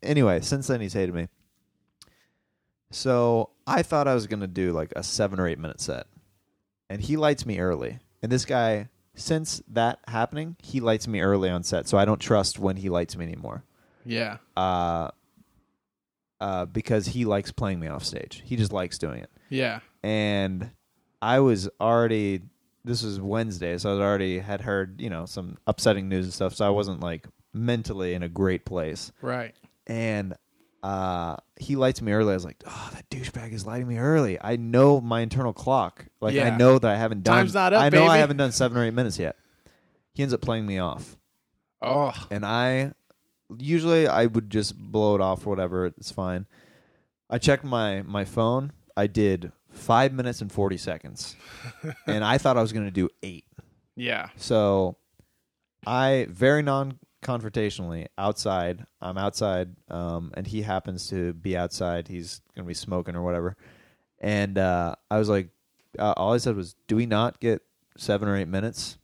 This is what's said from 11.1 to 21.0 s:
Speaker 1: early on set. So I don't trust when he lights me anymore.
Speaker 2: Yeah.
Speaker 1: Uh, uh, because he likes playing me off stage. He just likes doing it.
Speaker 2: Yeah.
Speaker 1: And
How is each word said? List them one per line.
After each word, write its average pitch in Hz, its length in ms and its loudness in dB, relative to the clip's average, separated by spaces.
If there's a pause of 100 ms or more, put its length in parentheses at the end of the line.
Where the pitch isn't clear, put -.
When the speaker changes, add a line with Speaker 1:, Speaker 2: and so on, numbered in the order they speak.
Speaker 1:
early 95 300 4
on 87 120 -2
set. - 260 -2
So 101 100 4
I 98 60 6
don't 107 160 2
trust 101 380 2
when 95 180 0
he 98 120 -6
lights 87 280 -2
me 87 80 -8
anymore. 82 400 -10 (400)
Speaker 2:
Yeah. 113 320 -4 (200)
Speaker 1:
Uh, 87 540 0 (1300)
uh, 95 260 -4
because 107 420 -2
he 123 160 -2
likes 101 260 0
playing 95 300 -4
me 80 80 -6
off 71 160 -8
stage. - 400 -10
He 123 120 -6
just 104 160 0
likes 90 260 -4
doing 67 220 -6
it. - 100 -18 (180)
Speaker 2:
Yeah. 123 320 -4 (240)
Speaker 1:
And 104 680 -2 (500)